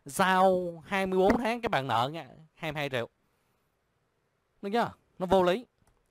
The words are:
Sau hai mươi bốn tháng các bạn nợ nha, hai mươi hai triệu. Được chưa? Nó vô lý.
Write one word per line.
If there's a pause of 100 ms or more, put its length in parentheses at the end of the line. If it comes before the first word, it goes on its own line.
Sau
hai
mươi
bốn
tháng
các
bạn
nợ
nha, (260)
hai
mươi
hai
triệu. (1500)
Được
chưa? (280)
Nó
vô
lý. (440)